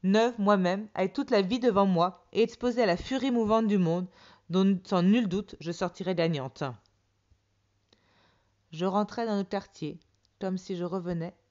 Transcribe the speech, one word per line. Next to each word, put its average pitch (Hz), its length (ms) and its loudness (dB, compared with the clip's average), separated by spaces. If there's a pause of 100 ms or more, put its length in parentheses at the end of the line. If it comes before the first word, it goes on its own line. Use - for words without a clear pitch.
neuve 214 360 4
moi-même, 202 560 2
avec 190 180 -2
toute - 180 -4
la 208 120 4
vie 196 160 -2
devant 202 280 4
moi 180 460 0
et 202 100 2
exposée 233 400 0
à 220 40 4
la 175 100 2
furie 262 340 -2
mouvante 226 360 2
du 208 120 2
monde, 180 300 0 (400)
dont 190 360 2
sans 185 180 0
nul 208 260 4
doute 196 320 -6
je 165 120 -8
sortirais 180 420 -6
gagnante. 160 480 -2 (2000)
Je 160 140 -4
rentrais 208 400 -2
dans 214 100 -2
notre 196 120 -2
quartier, 170 500 -8 (420)
comme 185 180 -4
si 185 180 -8
je 175 80 -4
revenais 175 500 -6 (160)